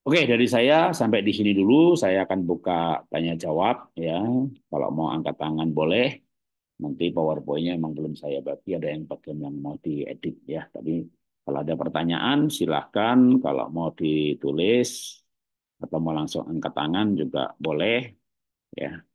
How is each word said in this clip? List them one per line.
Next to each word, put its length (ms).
Oke, 240
dari 240
saya 480
sampai 240
di 100
sini 220
dulu. 400
Saya 320
akan 240
buka 640
tanya 240
jawab, 580
ya. 220
Kalau 260
mau 180
angkat 220
tangan 340
boleh. 360
Nanti 320
PowerPoint-nya 640
emang 160
belum 240
saya 240
bagi, 320
ada 160
yang 160
bagian 400
yang 160
mau 160
diedit, 600
ya. 240
Tapi 320
kalau 160
ada 160
pertanyaan 720
silahkan, 720
kalau 240
mau 240
ditulis 1300
atau 240
mau 160
langsung 320
angkat 240
tangan 340
juga 400
boleh, 560
ya. 240